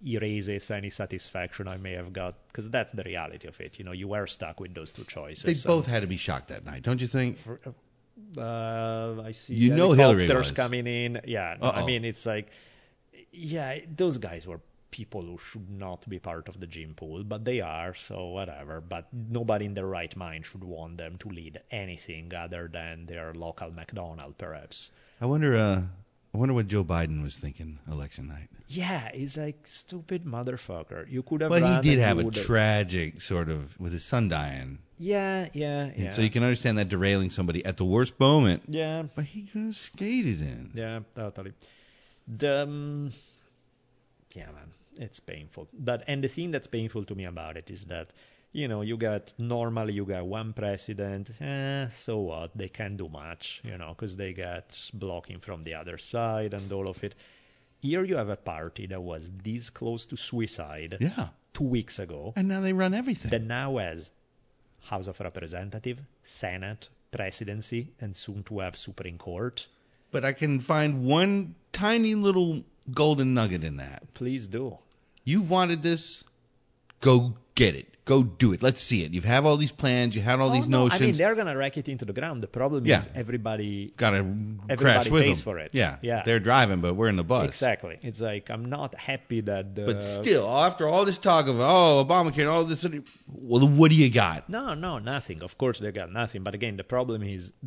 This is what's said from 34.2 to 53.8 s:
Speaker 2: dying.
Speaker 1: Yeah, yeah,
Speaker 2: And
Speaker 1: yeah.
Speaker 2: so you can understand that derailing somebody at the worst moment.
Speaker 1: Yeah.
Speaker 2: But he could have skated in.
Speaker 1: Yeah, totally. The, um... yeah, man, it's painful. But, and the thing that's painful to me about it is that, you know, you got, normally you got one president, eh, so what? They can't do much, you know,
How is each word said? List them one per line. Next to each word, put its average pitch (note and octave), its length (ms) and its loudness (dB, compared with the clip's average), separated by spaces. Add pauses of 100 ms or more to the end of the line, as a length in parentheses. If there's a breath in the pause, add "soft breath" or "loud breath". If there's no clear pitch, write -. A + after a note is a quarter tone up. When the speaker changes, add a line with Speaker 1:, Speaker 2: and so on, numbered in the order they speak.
Speaker 2:
dying. D2 500 -4 (200)
Speaker 1:
Yeah, F#3+ 540 -2
yeah, C#3+ 340 -4
Speaker 2:
And B2+ 180 -10
Speaker 1:
yeah. F#2+ 60 -4
Speaker 2:
so G#2+ 120 0
you A2 80 4
can A#2+ 140 2
understand A#2+ 340 2
that G2+ 100 2
derailing F#2+ 420 2
somebody F2 340 -2
at F#2 120 -4
the F#2+ 80 0
worst A2 360 2
moment. C3+ 480 8
Speaker 1:
Yeah. D#3+ 340 -2 (140)
Speaker 2:
But D3+ 80 -2
he G3+ 180 -12
could G#3+ 200 -8
have A3 140 -6
skated G3 640 -2
in. B2+ 340 -8
Speaker 1:
Yeah, A2+ 260 -6 (160)
totally. G2 360 -10 (760 soft breath)
The, C#3 340 0
um... D3 500 -6 (1200 soft breath)
yeah, D#2+ 120 -16
man, D2+ 240 -20 (260)
it's - 240 -14
painful. D#2 520 -16
But, A#2+ 340 -6
and C#3 160 -4
the C3+ 60 0
thing E3+ 240 -8
that's C#3 160 -6
painful A2+ 380 -6
to G#2 80 -10
me F#2+ 100 -10
about D#2+ 320 -10
it D#2+ 140 -16
is F#2 160 -16
that, E2+ 260 -12 (400 soft breath)
you D3 160 -4
know, G#2+ 140 -4
you A2+ 140 -4
got, G#2+ 400 -4
normally A#2 580 -2
you G2+ 100 -4
got F#2 220 -6
one A2 260 -8
president, G2+ 760 -6 (120)
eh, C#3 480 -6 (100)
so A2 220 -6
what? E2 360 -8
They G2 120 -8
can't G2+ 280 -8
do F2+ 120 -10
much, D2+ 560 -14
you G#2+ 120 -12
know, E2 180 -12